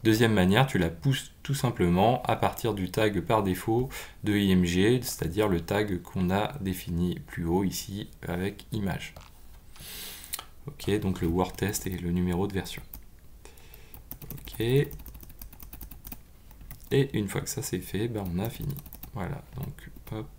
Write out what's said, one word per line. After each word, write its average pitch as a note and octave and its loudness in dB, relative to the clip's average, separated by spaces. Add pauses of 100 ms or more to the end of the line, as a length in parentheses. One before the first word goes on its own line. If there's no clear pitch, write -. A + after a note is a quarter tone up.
Deuxième A2 6
manière, G2+ 6
tu - 2
la - 4
pousses - 0 (100)
tout C#3+ -2
simplement G#2+ 4
à A2+ 2
partir G#2+ 0
du F#2+ -2
tag G#2 2
par G#2+ 4
défaut A2 2 (340)
de G#2 2
I G2+ 6
M F#2 8
G, F#2+ 4
c'est-à-dire G2+ 0
le F2 4
tag G2 0
qu'on F#2 0
a G2+ 2
défini F2+ -2
plus - -6
haut F2 2
ici G2 -4 (180)
avec F#2 -4
image. A2 -4 (1500)
Ok, - -6 (120)
donc F#2 0
le F2+ 2
word F2 2
test - -2
et F#2 -4
le E2+ -2
numéro F2+ 2
de G2+ -6
version. - -4 (1500)
Ok. - -12
Et C3 4 (2250)
une G#2 0
fois - -2
que - -8
ça - -6
c'est - -4
fait, G2+ -4
ben A2 -4 (100)
on E2+ 0
a G#2+ 0
fini. C#3 -6 (380)
Voilà, - -6 (140)
donc - -10 (220)
hop G#2+ -8 (100)